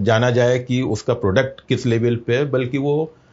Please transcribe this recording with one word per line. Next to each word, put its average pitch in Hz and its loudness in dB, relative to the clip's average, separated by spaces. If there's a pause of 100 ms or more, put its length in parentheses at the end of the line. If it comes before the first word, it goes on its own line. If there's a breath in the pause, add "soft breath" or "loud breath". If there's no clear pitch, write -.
जाना 113 4
जाए 123 2
कि 127 -2
उसका 117 -2
प्रोडक्ट 113 0
किस 123 0
लेवल 117 0
पे 117 -2
है, 143 0
बल्कि 131 -2
वो 147 -2 (200 soft breath)